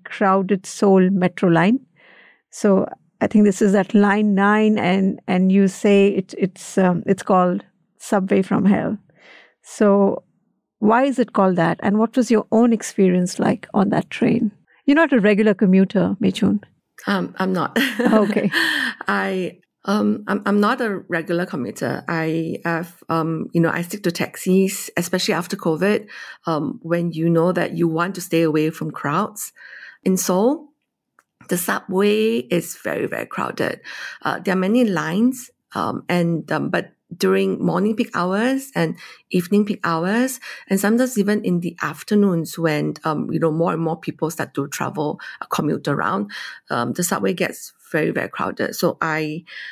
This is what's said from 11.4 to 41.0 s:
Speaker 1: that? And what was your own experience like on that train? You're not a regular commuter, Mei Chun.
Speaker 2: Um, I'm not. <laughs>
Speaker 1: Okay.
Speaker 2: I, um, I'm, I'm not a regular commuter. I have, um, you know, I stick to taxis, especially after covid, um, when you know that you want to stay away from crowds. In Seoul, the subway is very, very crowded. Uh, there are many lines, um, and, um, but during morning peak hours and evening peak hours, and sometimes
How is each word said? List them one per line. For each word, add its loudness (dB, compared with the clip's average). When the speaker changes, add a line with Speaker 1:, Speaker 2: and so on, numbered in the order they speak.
Speaker 1:
that? 2
And 2
what 0
was 2
your 2
own 4
experience 0
like -2
on 2
that -2
train? 0
You're 4
not 4
a 4
regular 4
commuter, 4
Mei 0
Chun. 0
Speaker 2:
Um, -2
I'm -2
not. -2
<laughs> -4
Speaker 1:
Okay. 2
Speaker 2:
I, -4
um, 0
I'm, -4
I'm 2
not 2
a -4
regular -2
commuter. -6
I -4
have, -6
um, -4
you 2
know, 2
I -4
stick -10
to -2
taxis, -2
especially -2
after -6
covid, -2
um, -4
when -2
you 0
know 4
that -2
you 2
want -2
to -10
stay 0
away 2
from -8
crowds. -6
In 2
Seoul, 0
the -2
subway 0
is -4
very, -4
very -8
crowded. -6
Uh, -4
there -2
are 0
many 2
lines, -2
um, -4
and, 0
um, -2
but -4
during 0
morning 0
peak -4
hours -2
and -2
evening 2
peak -4
hours, -2
and 0
sometimes 2